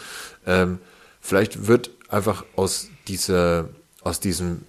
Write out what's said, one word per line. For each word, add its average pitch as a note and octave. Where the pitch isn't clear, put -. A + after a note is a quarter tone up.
Ähm, F2+
vielleicht G#2+
wird A#2
einfach G2+
aus -
dieser, F2
aus F2
diesem F2